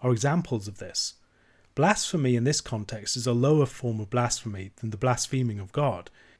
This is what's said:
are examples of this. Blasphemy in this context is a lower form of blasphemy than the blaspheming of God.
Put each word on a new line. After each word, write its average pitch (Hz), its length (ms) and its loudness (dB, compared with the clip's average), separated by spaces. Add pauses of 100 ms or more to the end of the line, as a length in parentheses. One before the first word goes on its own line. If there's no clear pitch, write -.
are 127 100 2
examples 127 560 2
of 101 120 -12
this. - 360 -6 (600)
Blasphemy 151 600 2
in 117 100 2
this 147 180 2
context - 520 -6
is 123 120 -4
a 120 80 2
lower 139 320 4
form 117 340 -4
of 101 80 -8
blasphemy 110 680 -2
than 113 120 -8
the 104 80 -6
blaspheming 120 600 0
of 95 140 -10
God. 117 360 -2 (320)